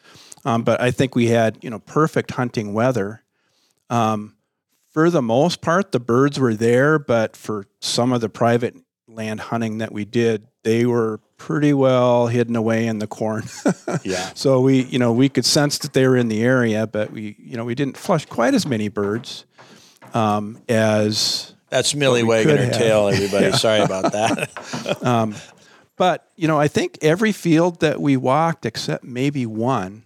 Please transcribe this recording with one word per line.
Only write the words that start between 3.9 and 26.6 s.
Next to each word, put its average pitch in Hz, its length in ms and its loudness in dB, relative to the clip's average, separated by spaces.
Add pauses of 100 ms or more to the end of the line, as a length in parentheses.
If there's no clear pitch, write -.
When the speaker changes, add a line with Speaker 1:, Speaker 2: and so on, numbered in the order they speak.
Speaker 1:
for 156 180 2
the 170 120 2
most 127 400 0
part, 175 320 0
the 127 60 0
birds 131 400 2
were 120 160 2
there, 123 440 2
but 117 380 -2
for 104 280 -10 (140)
some - 320 -2
of 123 100 0
the 110 80 -4
private 117 460 0 (320)
land 110 320 -10
hunting 113 400 -6
that 113 120 -6
we 104 140 -8
did, 113 420 0 (160)
they 113 220 2
were 113 340 0 (180)
pretty 147 360 0
well 123 540 4
hidden 117 280 0
away 113 320 0
in 110 120 -4
the 107 80 -4
corn. 110 360 -6 (220)
<laughs> - 380 -4
Speaker 2:
Yeah. 92 300 -6
Speaker 1:
So 135 280 2
we, 131 220 4
you 135 160 -4
know, 120 120 2
we 127 180 4
could 127 160 -2
sense 147 340 0
that 147 140 -10
they 131 140 4
were 131 80 4
in 123 140 2
the 107 140 -2
area, 117 440 2
but 107 240 -6
we, 107 260 -12
you - 200 -14
know, 113 80 -8
we 120 100 -6
didn't 135 220 -4
flush - 280 -2
quite - 280 0
as 226 120 0
many 110 220 -2
birds, 104 580 -6 (680)
um, 107 560 -2
as 107 840 0 (160)
Speaker 2:
That's - 260 0
Millie 127 280 2
Speaker 1:
what 113 60 2
we 113 160 4
Speaker 2:
wagging 156 60 6
Speaker 1:
could 143 80 4
Speaker 2:
her 131 60 2
Speaker 1:
have. 120 120 -2
Speaker 2:
tail, 107 320 4
everybody. 98 360 2
Speaker 1:
<laughs> - 40 2
Yeah. - 60 0
Speaker 2:
Sorry 110 260 2
about 95 320 0
that. - 880 -4
<laughs> - 40 -10
Speaker 1:
Um, 113 300 0 (640)
but, 180 400 -2
you 165 100 -4
know, 156 120 2
I 147 100 2